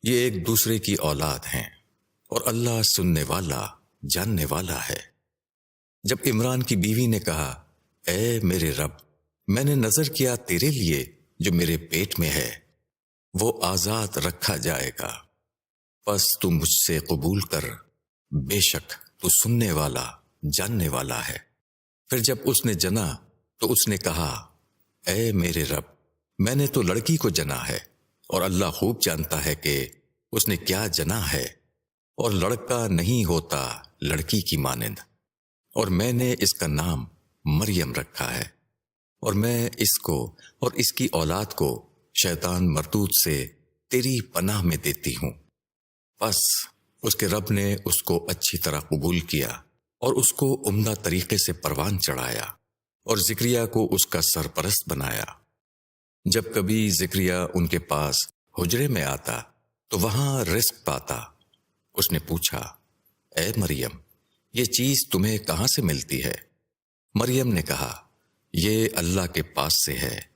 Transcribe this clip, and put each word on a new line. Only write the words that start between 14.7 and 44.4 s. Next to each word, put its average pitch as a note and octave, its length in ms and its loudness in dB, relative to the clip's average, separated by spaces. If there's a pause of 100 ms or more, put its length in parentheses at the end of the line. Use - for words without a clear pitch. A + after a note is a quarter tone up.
گا، - 180 -8 (880)
پس G2+ 320 2
تو F#2 120 2
مجھ D#2+ 360 4
سے D#2+ 120 0
قبول E2 420 0
کر، D2+ 240 -2 (680)
بے D2 300 0
شک - 320 0 (280)
تو F2+ 80 -2
سننے A2+ 440 2
والا، D2+ 380 -2 (420)
جاننے F#2+ 360 0
والا B2 400 -4
ہے۔" - 100 -8 (680)
پھر C3 100 0
جب A#2+ 260 2
اس C3 200 2
نے A2 100 2
جنا F#2 420 0 (420)
تو - 140 2
اس - 160 4
نے G2+ 80 2
کہا، D#2+ 500 -2 (600)
"اے A2+ 260 0
میرے F2 320 2
رب، C#2+ 180 -2 (560)
میں A2 160 2
نے C#3+ 120 2
تو C3+ 160 0
لڑکی G#2 340 2
کو C3+ 120 0
جنا C#2 400 -2
ہے، B1 100 -4 (500)
اور F#2 140 0
اللہ F#2 220 2
خوب F#2+ 380 0
جانتا D#2+ 420 -2
ہے D2+ 100 0
کہ C#2 340 -2 (440)
اس A2 160 0
نے F#2+ 80 0
کیا G2 300 -2
جنا E2 460 -2
ہے، C#2 100 -2 (760)
اور A2+ 140 0
لڑکا A2+ 560 0
نہیں G2 380 2
ہوتا C#2 580 -2 (180)
لڑکی D2+ 400 0
کی E3+ 160 -2
مانند، G#2+ 420 -2 (760)
اور A2 120 0
میں G2 260 2
نے B2 260 0
اس F#2+ 160 2
کا - 120 -4
نام D2+ 380 -2 (400)
مریم D#2 480 2
رکھا B1 440 -4
ہے، - 80 -4 (760)
اور A2 120 -2
میں A#2 440 2
اس - 220 2
کو C2+ 380 -2 (220)
اور B2 140 0
اس - 200 0
کی - 200 0
اولاد E2 340 0
کو - 420 -2 (260)
شیطان F2+ 580 2
مردود F2 380 0 (140)
سے C#2 220 0 (440)
تیری B2+ 300 2
پناہ G2 420 -2